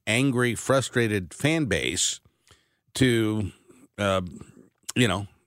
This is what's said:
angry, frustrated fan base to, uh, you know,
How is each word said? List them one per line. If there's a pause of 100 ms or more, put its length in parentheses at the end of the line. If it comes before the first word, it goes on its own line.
angry,
frustrated
fan
base (760)
to, (460)
uh, (760)
you
know, (200)